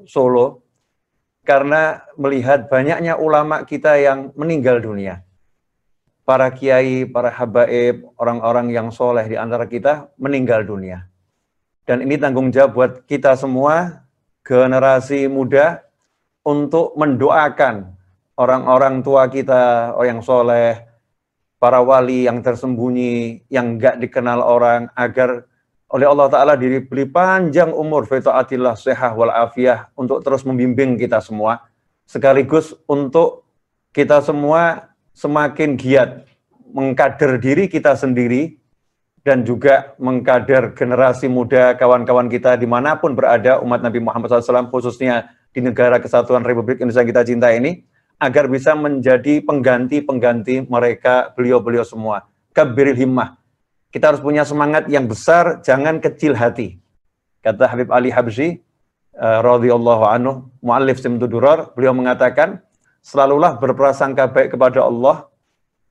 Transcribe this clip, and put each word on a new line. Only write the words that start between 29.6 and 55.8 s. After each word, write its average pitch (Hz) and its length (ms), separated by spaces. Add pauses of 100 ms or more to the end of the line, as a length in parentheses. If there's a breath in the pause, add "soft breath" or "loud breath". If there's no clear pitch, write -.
untuk 131 320
terus 135 180
membimbing 127 540
kita 113 240
semua, 107 480 (400)
sekaligus 139 640 (160)
untuk 143 560 (480)
kita 143 320
semua 160 640 (240)
semakin 147 640
giat 127 480 (480)
mengkader 135 640
diri 147 320
kita 147 240
sendiri, 123 640 (640)
dan 127 240
juga 135 560
mengkader 127 720
generasi 127 560
muda, 123 480
kawan-kawan 123 480
kita 123 320
dimanapun 131 560
berada, 117 480
umat 120 160
Nabi 117 240
Muhammad 113 320
sallallahu 117 80
alaihi 123 160
wasallam, 120 160
khususnya 123 400 (400 soft breath)
di 131 80
negara 123 400
kesatuan 123 400
Republik 120 400
Indonesia 120 240
yang 117 80
kita 123 80
cintai 117 400
ini, 170 240 (320)
agar 139 320
bisa 135 240
menjadi 143 720
pengganti-pengganti 127 1200
mereka, 123 720
beliau-beliau 120 480
semua. 110 400 (240)
Kabiril 127 480
himmah. 127 400 (560)
Kita 151 160
harus 143 80
punya 147 240
semangat 147 480
yang 139 160
besar, 165 560
jangan 143 400